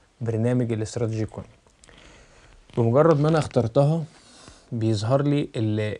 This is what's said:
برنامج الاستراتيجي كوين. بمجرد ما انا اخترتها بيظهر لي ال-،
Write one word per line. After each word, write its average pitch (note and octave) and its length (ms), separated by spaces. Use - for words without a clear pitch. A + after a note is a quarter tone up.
برنامج A#2 500
الاستراتيجي A2 540
كوين. - 220
بمجرد C#3 420
ما D3+ 100
انا D#3+ 100
اخترتها C#3+ 640
بيظهر A2+ 500
لي C#3+ 340
ال-، G#2+ 440